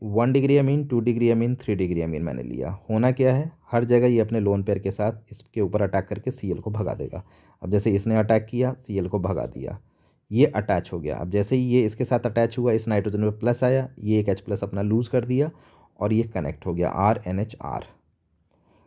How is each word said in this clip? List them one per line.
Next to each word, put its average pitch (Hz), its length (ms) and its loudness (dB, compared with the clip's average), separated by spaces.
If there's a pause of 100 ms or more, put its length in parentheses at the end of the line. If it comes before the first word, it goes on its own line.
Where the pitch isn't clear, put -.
वन 113 280 2
डिग्री 139 240 4
amine, 143 340 2
टू 123 100 2
डिग्री 117 300 2
amine, 117 300 2
थ्री 107 140 0
डिग्री 87 260 0
amine 82 220 -2
मैंने 65 200 -4
लिया। 62 280 -6 (200)
होना 113 220 2
क्या 127 220 2
है, 156 160 -2 (200)
हर 120 140 2
जगह 120 220 4
ये 120 140 4
अपने 110 200 0
लोन 101 220 2
पेयर 101 160 0
के 98 120 -4
साथ 107 220 -2 (180)
इसके - 300 -10
ऊपर 107 220 0
अटैक 98 240 -2
करके 107 240 -6
सीएल 92 280 -4
को 107 120 -6
भगा 104 240 -4
देगा। - 280 -10 (400)
अब 90 80 -6
जैसे 104 200 2
इसने 101 260 2
अटैक 110 300 2
किया, 127 280 -2
सीएल 95 340 -6
को 101 120 -2
भगा 85 260 -2
दिया, - 320 -10 (520)
ये 117 160 4
अटैच 101 460 -2
हो 85 80 -6
गया। 73 160 -4
अब 87 140 -6
जैसे 104 260 2
ही 127 100 2
ये 123 160 4
इसके 107 220 0
साथ 120 220 0
अटैच 117 320 0
हुआ, 120 140 2
इस 110 160 0
नाइट्रोजन 104 340 0
पे 107 160 0
प्लस 120 260 0
आया, 131 240 2 (100)
ये 107 220 2
एक 101 80 -2
एच 95 120 0
प्लस 101 240 -4
अपना 98 180 -4
लूज 110 260 0
कर 120 160 0
दिया 131 260 0 (500)
और 104 120 0
ये 113 120 4
कनेक्ट 85 420 -6
हो 87 80 -4
गया, 85 140 0
आर 104 380 2
एन 92 140 -4
एच 110 220 -8
आर। 60 220 -8 (1040)